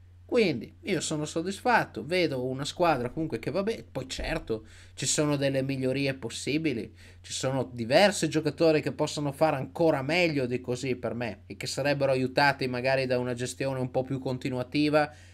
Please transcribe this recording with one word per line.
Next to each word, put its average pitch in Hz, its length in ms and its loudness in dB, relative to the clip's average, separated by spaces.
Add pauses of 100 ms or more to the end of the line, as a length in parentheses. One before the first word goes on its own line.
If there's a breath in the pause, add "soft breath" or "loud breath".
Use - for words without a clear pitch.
(260 soft breath)
Quindi 180 560 0
io 175 200 -2
sono 151 240 -4
soddisfatto, 180 800 0
vedo 143 400 0
una 131 180 -4
squadra 143 460 2
comunque 156 300 -4
che - 100 -6
va 185 140 -2
bene, 214 280 -4
poi 131 160 -8
certo 131 600 -4 (260 loud breath)
ci - 140 -4
sono 147 300 2
delle 139 260 2
migliorie 135 500 0
possibili, 131 800 -2 (280 loud breath)
ci - 120 -12
sono 131 400 -2
diversi 156 560 4
giocatori 151 500 2
che 139 120 0
possono 147 400 -2
fare 156 240 2
ancora 139 480 0
meglio 156 420 2
di 123 160 -2
così 123 340 -4
per 113 200 -4
me 117 320 -6
e 107 100 -12
che - 80 -10
sarebbero 139 460 0
aiutati 135 560 2
magari 131 400 0
da 127 100 2
una 123 160 -2
gestione 131 460 -4
un 127 100 -2
po' 131 140 0
più 131 160 -4
continuativa, 143 920 0 (220 loud breath)